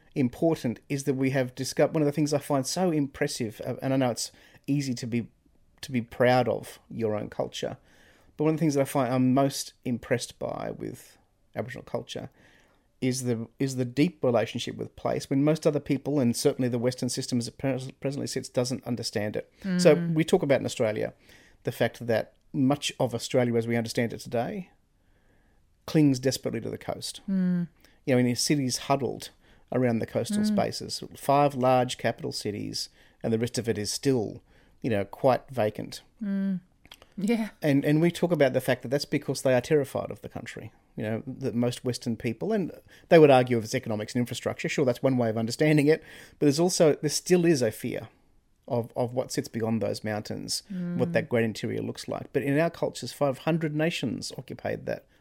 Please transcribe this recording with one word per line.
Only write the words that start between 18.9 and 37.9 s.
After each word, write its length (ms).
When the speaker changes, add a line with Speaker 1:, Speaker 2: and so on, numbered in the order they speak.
Speaker 1:
it. 160
So 200
Speaker 2:
Mm. 160
Speaker 1:
we 100
talk 180
about 200
in 40
Australia 480
the 80
fact 340
that 260
much 460
of 140
Australia 440
as 100
we 80
understand 380
it 80
today 480
clings 340
desperately 420
to 80
the 80
coast. 520
Speaker 2:
Mm. 380
Speaker 1:
You 100
know, 40
in 160
cities 420
huddled 520
around 280
the 80
coastal 340
Speaker 2:
Mm. 60
Speaker 1:
spaces, 560
five 400
large 420
capital 340
cities, 580
and 120
the 60
rest 180
of 100
it 100
is 140
still, 500
you 80
know, 160
quite 440
vacant. 520
Speaker 2:
Mm. 360
Yeah. 320
Speaker 1:
And, 240
and 160